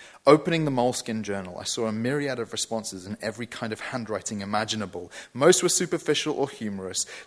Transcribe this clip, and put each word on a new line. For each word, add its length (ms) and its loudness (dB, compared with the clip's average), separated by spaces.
Opening 380 8
the 60 2
moleskin 520 0
journal, 340 -6
I 60 -10
saw 240 -2
a 40 0
myriad 460 -2
of 140 -6
responses 560 -6
in 160 -6
every 240 -6
kind 260 -6
of 60 -6
handwriting 600 -6
imaginable. 720 -2
Most 300 6
were 60 2
superficial 680 0
or 120 0
humorous, 600 -6